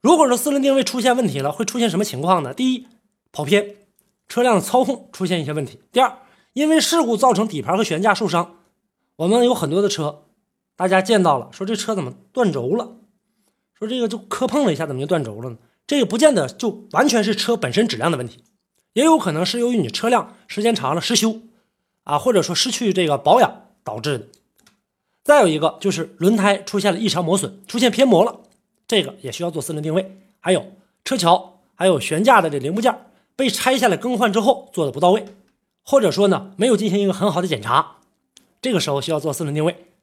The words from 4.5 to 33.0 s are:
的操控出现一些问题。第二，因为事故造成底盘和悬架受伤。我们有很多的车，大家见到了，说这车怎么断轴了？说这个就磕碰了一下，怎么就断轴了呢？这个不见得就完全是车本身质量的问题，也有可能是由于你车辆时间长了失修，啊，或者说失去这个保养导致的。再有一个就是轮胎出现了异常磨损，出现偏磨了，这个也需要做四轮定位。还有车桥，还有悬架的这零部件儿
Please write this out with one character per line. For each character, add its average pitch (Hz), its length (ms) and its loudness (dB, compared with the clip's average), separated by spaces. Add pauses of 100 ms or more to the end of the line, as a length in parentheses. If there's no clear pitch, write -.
的 180 60 2
操 254 240 0
控 - 280 -6
出 190 140 -6
现 170 160 -2
一 - 20 -6
些 147 80 -8
问 147 140 -6
题。 - 140 -20 (100)
第 - 80 -2
二， 254 200 0 (340)
因 294 160 -2
为 311 120 4
事 330 220 0
故 233 140 0
造 240 180 2
成 214 140 0
底 151 120 -8
盘 139 160 -2
和 226 60 0
悬 165 180 -4
架 202 140 2
受 196 140 -4
伤。 170 320 -4 (560)
我 160 100 -4
们 233 180 2
有 247 80 2
很 175 160 -4
多 180 140 0
的 202 60 0
车， 147 340 -6 (540)
大 185 100 -4
家 190 160 4
见 202 180 2
到 160 160 4
了， 120 140 -8
说 - 160 -10
这 220 80 -4
车 214 220 -4
怎 165 80 -4
么 127 100 -10 (160)
断 220 220 0
轴 139 240 -2
了？ 233 160 -6 (840)
说 214 120 -8
这 254 100 -4
个 240 80 0
就 220 120 -6
磕 - 280 -6
碰 277 180 0
了 185 80 2
一 143 40 -2
下， 160 100 -4
怎 139 80 -8
么 127 60 -6
就 143 80 -6
断 160 160 0
轴 107 160 -10
了 123 100 -10
呢？ 113 60 -14 (280)
这 294 140 0
个 240 80 4
不 220 100 -4
见 302 160 6
得 165 140 0
就 - 460 -6
完 247 160 2
全 226 160 2
是 208 100 0
车 233 220 -2
本 123 160 -4
身 220 160 2
质 - 80 -6
量 147 160 0
的 147 40 -2
问 123 120 -8
题， - 160 -20 (480)
也 254 120 2
有 320 140 6
可 175 140 -2
能 160 120 -2
是 226 140 -4
由 240 140 -2
于 240 40 0
你 143 120 0
车 - 200 -4
辆 - 280 0 (100)
时 - 160 -8
间 233 100 2
长 143 220 -2
了 170 60 -2
失 233 160 -2
修， 220 240 0 (640)
啊， 147 140 -2
或 247 140 0
者 190 80 4
说 165 140 -4
失 254 160 -2
去 214 220 -2
这 185 140 0
个 143 120 0
保 214 220 4
养 - 220 0 (200)
导 110 160 -10
致 131 200 -4
的。 98 80 -12 (1000)
再 285 180 6
有 190 60 4
一 156 100 -2
个 156 200 -2
就 196 120 -2
是 - 260 -6
轮 202 220 2
胎 202 240 2
出 - 180 -4
现 202 120 0
了 175 60 -4
异 220 100 -2
常 180 140 -2
磨 170 140 0
损， - 300 -6
出 240 120 -8
现 247 120 2
偏 262 180 2
磨 190 160 6
了， - 160 -6 (460)
这 202 160 0
个 135 180 -8
也 127 100 -10
需 170 120 -10
要 170 80 -4
做 156 100 -8
四 156 140 -8
轮 151 80 -8
定 156 100 -6
位。 190 260 -4 (220)
还 185 120 -2
有 - 200 -2 (320)
车 262 140 -4
桥， - 420 0 (140)
还 180 120 -2
有 175 140 4
悬 175 240 -4
架 233 160 6
的 165 80 0
这 143 100 -4
零 143 160 -6
部 220 60 -2
件 233 100 2
儿 - 160 -10 (300)